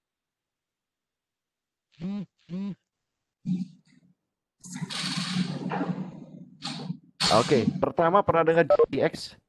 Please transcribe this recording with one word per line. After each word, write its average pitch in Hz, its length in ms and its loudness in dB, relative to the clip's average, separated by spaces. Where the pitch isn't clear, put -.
Oke, 139 160 4
pertama 175 400 4
pernah 165 240 4
dengar 165 240 6
J 135 320 4
X, - 320 -4